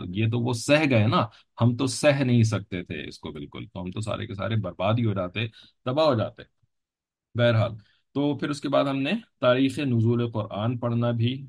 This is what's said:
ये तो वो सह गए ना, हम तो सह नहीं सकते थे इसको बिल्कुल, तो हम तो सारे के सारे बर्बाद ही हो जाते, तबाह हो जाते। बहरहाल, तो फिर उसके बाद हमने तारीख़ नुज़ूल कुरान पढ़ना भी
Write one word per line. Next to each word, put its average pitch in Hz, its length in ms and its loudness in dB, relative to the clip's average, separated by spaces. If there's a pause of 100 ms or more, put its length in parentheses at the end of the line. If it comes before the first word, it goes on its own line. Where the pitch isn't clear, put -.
(100)
ये 110 200 -2
तो 120 100 -2
वो 123 140 -2
सह 147 320 2
गए 113 200 4
ना, 113 220 2 (300)
हम 117 180 4
तो 135 120 0
सह 143 360 2
नहीं 120 200 6
सकते 98 400 -2
थे 76 240 -10
इसको - 240 -12
बिल्कुल, 69 340 -12
तो - 140 -12
हम 90 100 -8
तो - 100 -8
सारे 98 260 -6
के - 80 -10
सारे 101 240 -4
बर्बाद 92 400 0
ही 120 60 0
हो 104 100 0
जाते, 98 360 -4 (360)
तबाह 147 200 2
हो 139 100 4
जाते। 95 280 -4 (880)
बहरहाल, 110 420 2 (400)
तो 143 200 0
फिर 147 140 -4
उसके 143 180 -6
बाद 135 200 2
हमने 135 240 -2 (300)
तारीख़ 127 380 4
नुज़ूल 120 500 2
कुरान 110 480 -4
पढ़ना 120 340 0
भी 117 200 0 (160)